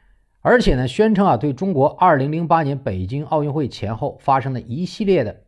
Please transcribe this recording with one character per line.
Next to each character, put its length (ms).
而 220
且 140
呢， 120
宣 260
称 140
啊 80
对 160
中 220
国 160
二 260
零 160
零 160
八 160
年 180
北 240
京 200
奥 180
运 80
会 160
前 300
后 240
发 180
生 140
的 80
一 240
系 180
列 220
的 220